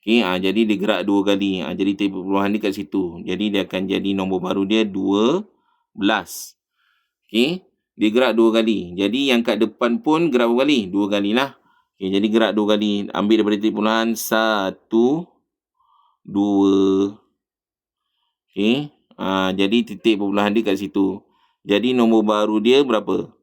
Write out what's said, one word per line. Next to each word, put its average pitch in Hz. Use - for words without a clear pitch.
Okey, 117
ha, 92
jadi 95
dia 107
gerak 98
dua 101
kali. 98
Ha, 71
jadi, 98
titik 98
perpuluhan 98
dia 104
kat 98
situ. 92
Jadi, 101
dia 90
akan 95
jadi 95
nombor 95
baru 95
dia 110
dua 104
belas. 101
Okey, 139
dia 107
gerak 117
dua 113
kali. 92
Jadi, 127
yang 120
kat 107
depan 117
pun 160
gerak 123
berapa 123
kali? 113
Dua 101
kalilah. 107
Okey, 95
jadi 101
gerak 107
dua 104
kali. 104
Ambil 107
daripada 104
titik 104
perpuluhan, 113
satu, 113
dua. 98
Okey, 123
ha, 95
jadi 98
titik 104
perpuluhan 101
dia 107
kat 98
situ. 98
Jadi, 107
nombor 113
baru 107
dia 123
berapa? 104